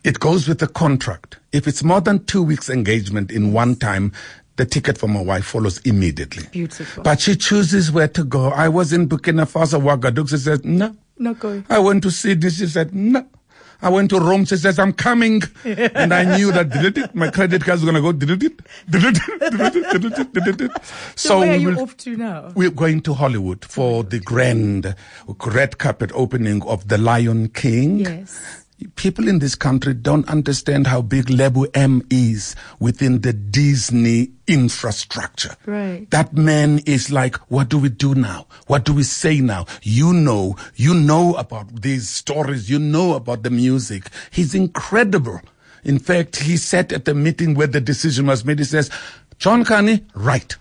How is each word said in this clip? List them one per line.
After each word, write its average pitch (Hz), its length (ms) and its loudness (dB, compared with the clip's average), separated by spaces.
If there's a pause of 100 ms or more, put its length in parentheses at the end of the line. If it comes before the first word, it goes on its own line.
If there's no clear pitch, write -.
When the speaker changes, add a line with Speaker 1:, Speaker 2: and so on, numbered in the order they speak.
Speaker 1:
It 147 140 0
goes 156 280 2
with 160 120 -2
the 151 80 0
contract. - 720 -4 (120)
If 147 160 0
it's 143 160 -4
more 180 160 4
than 196 260 0
two 190 180 0
weeks 151 260 -2
engagement 104 600 -2
in 104 220 0
one 120 220 2
time, 101 360 -2 (460)
the 127 80 2
ticket 123 340 -4
for 110 80 -2
my 104 140 0
wife 95 240 -2
follows 107 340 -4
immediately. 87 720 -2
Speaker 2:
Beautiful. - 500 -10
Speaker 1:
But 151 180 2
she 202 160 2
chooses 190 560 2
where 156 180 2
to 170 140 -2
go. 131 280 0
I 151 180 2
was 165 240 2
in 170 160 2
Burkina 160 420 0
Faso, 160 300 0
Ouagadougou. 135 480 0
She 151 80 0
said, 143 260 -2
"No." 202 320 0 (220)
Speaker 2:
Not 233 220 -4
going. 202 300 -8
Speaker 1:
I 220 100 4
went 196 240 4
to 190 80 0
Sydney. 175 400 0
She 175 160 -4
said, 165 260 -2
"No." 240 320 0 (560)
I 180 80 0
went 196 220 4
to 190 80 4
Rome. 185 260 4
She 190 120 0
says, 165 220 2
"I'm 190 140 2
coming." 226 480 2 (120)
Speaker 2:
<laughs> - 120 -20
Speaker 1:
And 226 480 0
I 180 240 4
knew 202 140 4
that, 175 180 2
delete 165 300 0
it. 247 160 -6
My 160 160 0
credit 180 340 0
card's 170 180 0
gonna 160 180 2
go, 165 120 2
delete 156 300 0
it, - 180 -4 (280)
delete 196 280 4
it, 330 340 -2
delete 277 240 0
it, 349 160 0
delete 226 280 -2
it, 262 140 -6
delete 196 280 0
it. 247 100 -4 (440)
Speaker 2:
So - 140 -4
Speaker 1:
So 190 100 4
Speaker 2:
where 240 100 4
are 302 80 4
Speaker 1:
we - 60 2
Speaker 2:
you 175 60 2
Speaker 1:
will 175 120 0
Speaker 2:
off - 160 -8
to 240 180 -10
now? 180 400 -8
Speaker 1:
We're 180 140 2
going 156 320 0
to 156 140 -4
Hollywood 107 500 -2
for 120 380 -2
the 104 160 -6
grand 107 760 0 (500)
red 123 340 0
carpet 117 340 -4
opening 117 500 -2
of 101 240 -6
The 104 100 0
Lion 113 520 2
King. 135 500 0
Speaker 2:
Yes. 185 640 -10 (320)
Speaker 1:
People 214 340 -2
in 185 100 2
this 139 160 -2
country 135 380 0
don't 143 340 0
understand 143 600 0
how 127 140 0
big 127 280 -2
Lebo 131 340 2 (100)
M 135 360 4
is 117 460 0 (240)
within 120 420 0
the 123 100 0
Disney 117 1000 2 (160)
infrastructure. - 1080 -2 (100)
Speaker 2:
Right. 202 460 -8
Speaker 1:
That 156 220 0
man 151 520 4
is 139 240 0
like, 127 280 -2 (120)
"What 127 200 0
do 151 80 0
we 139 100 2
do 135 280 0
now? 104 320 -2 (200)
What 135 160 2
do 143 100 0
we 143 100 2
say 156 360 0
now?" 101 260 0 (160)
You 131 300 2
know, 110 460 2 (180)
you 143 180 2
know 165 420 4
about 113 480 -10
these 131 260 -4
stories. 139 600 -4
You 147 100 0
know 156 340 2
about 120 300 -4
the 123 60 -4
music. 123 600 0 (200)
He's 165 240 -2
incredible. 190 880 0 (440)
In 139 120 2
fact, 175 400 -2
he 156 200 0
sat 180 340 -2
at - 140 -6
the 151 80 0
meeting 160 400 0
where 147 140 2
the 143 140 -2
decision 139 460 -2
was 120 160 0
made. 147 160 -2
He 143 60 0
says, 143 240 -2 (500)
"John 226 240 4
Kani, 214 400 2 (100)
right." 123 480 -2